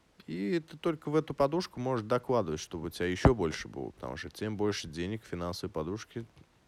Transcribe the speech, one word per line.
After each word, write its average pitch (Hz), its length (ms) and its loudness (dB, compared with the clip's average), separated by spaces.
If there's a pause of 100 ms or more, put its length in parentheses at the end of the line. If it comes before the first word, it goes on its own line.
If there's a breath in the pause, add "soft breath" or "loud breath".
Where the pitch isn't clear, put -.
(260)
И 180 340 0
ты 156 180 -10
только 160 320 -2
в 147 60 0
эту 156 180 2
подушку 147 460 0
можешь 123 260 0
докладывать, 110 540 2
чтобы 85 280 -6
у - 20 -2
тебя 87 180 0
еще 90 260 8
больше 85 340 0
было, 57 240 -8
потому 64 260 -10
что 90 120 -10
тем 107 280 -6
больше 101 320 0
денег 90 340 -4
в - 40 -20
финансовой 87 440 -4
подушке, 101 540 -6 (420)